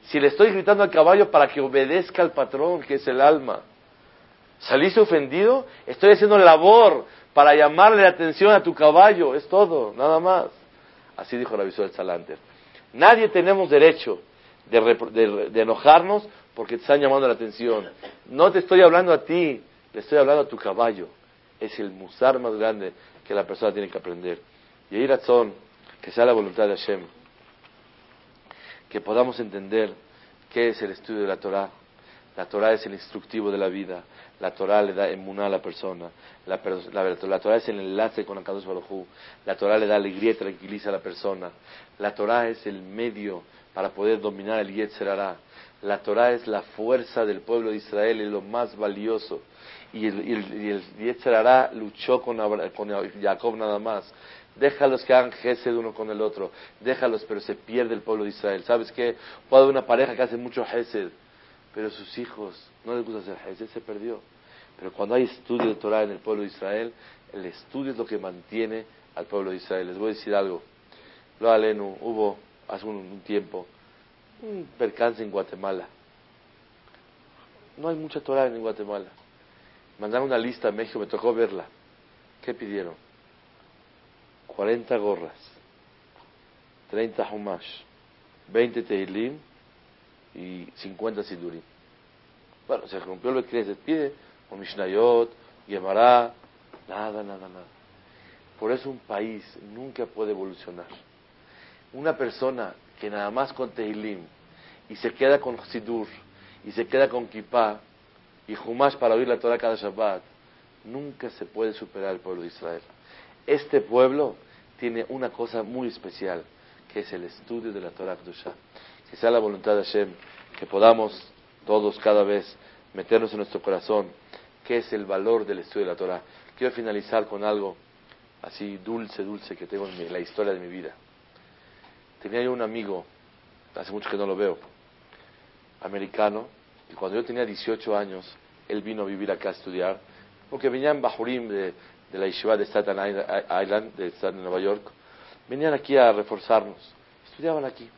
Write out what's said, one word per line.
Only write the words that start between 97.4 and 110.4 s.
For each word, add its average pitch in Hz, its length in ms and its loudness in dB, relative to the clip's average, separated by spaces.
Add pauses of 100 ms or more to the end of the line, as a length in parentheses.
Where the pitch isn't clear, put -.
nada. 90 200 -20 (920)
Por 110 120 -4
eso 131 180 -6
un 127 100 -14
país 107 440 -8 (300)
nunca 123 320 -10
puede 107 260 -6
evolucionar. 90 560 -12 (1080)
Una 147 240 -4
persona 123 560 -6 (260)
que 107 100 -10
nada 104 220 -6
más 131 220 -6
con 127 160 -8
tehilim 107 500 -10 (720)
y 107 80 -16
se 117 160 -6
queda 139 260 4
con 123 180 -8 (100)
sidur 113 400 -8 (580)
y 104 80 -16
se 113 120 -4
queda 135 220 2
con 120 200 -6
kippah 107 520 -2 (640)
y 107 120 -14
humash 131 400 -2
para 113 180 2
oír 123 120 0
la 117 120 -2
Torah 117 180 -2
cada 113 180 -4
Shabbat, 101 460 -6 (600)